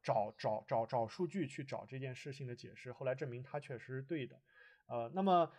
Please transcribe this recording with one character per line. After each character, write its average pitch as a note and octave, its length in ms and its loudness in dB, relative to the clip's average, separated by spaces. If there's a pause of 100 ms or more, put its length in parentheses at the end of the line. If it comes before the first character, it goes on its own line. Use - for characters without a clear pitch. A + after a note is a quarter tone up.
找， A2 340 2
找， G#2+ 300 0
找， A2+ 180 2
找 A#2 220 2
数 F3+ 180 -2
据 E3 220 0
去 C#3+ 160 -8
找 A#2+ 200 -6
这 C3 140 -10
件 C3 160 -4
事 C#3 180 -10
情 C3+ 140 -8
的 A#2+ 100 -6
解 - 200 -16
释， - 160 -12
后 C3 160 -2
来 B2+ 80 4
证 C#3 120 -2
明 A#2+ 140 -6
他 C#3+ 180 -4
确 C#3 180 -6
实 B2+ 180 -8
是 C3 80 -4
对 C#3 240 -2
的。 - 120 -16 (460)
呃， A#2+ 300 -2
那 F#3+ 80 4
么， F3+ 360 8